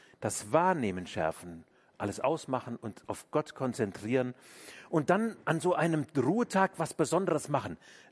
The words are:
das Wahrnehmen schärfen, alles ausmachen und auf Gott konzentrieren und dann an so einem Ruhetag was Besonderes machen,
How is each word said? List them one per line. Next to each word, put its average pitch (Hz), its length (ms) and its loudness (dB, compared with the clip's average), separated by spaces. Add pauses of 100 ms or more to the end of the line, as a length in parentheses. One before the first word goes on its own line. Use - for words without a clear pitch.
(200)
das 107 320 -4
Wahrnehmen 135 560 2
schärfen, 82 560 -4 (340)
alles 98 220 -4
ausmachen 131 560 -2
und - 320 -10
auf - 240 -8
Gott - 240 -2
konzentrieren 123 800 -2 (560)
und 156 200 2
dann 214 260 2 (100)
an 160 140 2
so 180 140 2
einem 156 320 2 (100)
Ruhetag 190 640 2
was 156 160 -4
Besonderes 170 560 0
machen, 123 280 -2 (340)